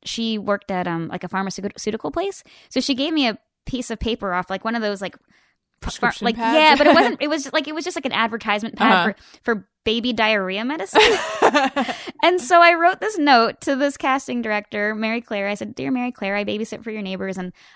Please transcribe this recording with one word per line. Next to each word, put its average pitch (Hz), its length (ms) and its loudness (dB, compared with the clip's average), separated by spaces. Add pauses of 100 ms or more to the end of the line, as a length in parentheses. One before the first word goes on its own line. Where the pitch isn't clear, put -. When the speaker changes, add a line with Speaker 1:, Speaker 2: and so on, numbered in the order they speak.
Speaker 1:
she 226 320 -4
worked 202 360 -4
at, 180 160 -2
um, 165 200 -4
like, - 140 -8
a 180 60 -10
pharmaceutical 196 840 -6
place, 381 320 -4 (280)
so 262 100 -2
she 262 160 -2
gave 285 180 -2
me 277 140 2
a 214 100 -4 (280)
piece - 260 -8
of 220 80 -10
paper 196 340 -4
off, 180 160 -4
like, 190 140 -6
one 226 100 -4
of 233 80 -4
those, 208 180 -4
like, 180 160 -10 (640)
Speaker 2:
Prescription - 440 -4
Speaker 1:
like, 226 120 0
Speaker 2:
pads? 233 200 0
Speaker 1:
yeah, 302 180 8
but 285 120 6
it 339 80 8
Speaker 2:
<laughs> 330 60 8
Speaker 1:
wasn't, - 220 2
it 294 60 0
was, 294 240 -4
like, 311 160 0
it 311 60 -10
was 320 100 -6
just, 359 120 -6
like, 277 100 -4
an 233 60 -4
advertisement 214 640 0
pad 226 160 4
Speaker 2:
Uh-huh. 196 200 4 (300)
Speaker 1:
for, 240 120 0
for 190 140 -6 (160)
baby 233 280 -2
diarrhea 214 520 0
medicine. 320 360 0 (420)
Speaker 2:
<laughs> - 80 6 (720)
Speaker 1:
And 359 180 4
so 339 200 4
I 339 140 8
wrote 339 260 2
this 427 180 -4
note 254 440 4
to 277 140 0
this 277 200 0
casting 254 460 -2
director, 214 520 -4
Mary 220 260 -4
Claire. 202 280 -6
I 208 60 -4
said, 208 200 -8
"Dear 269 160 -6
Mary 247 220 -2
Claire, 196 240 -6
I 208 80 -4
babysit 208 380 -6
for 233 80 -10
your 214 120 -8
neighbors, 190 360 -6
and 180 140 -8 (220)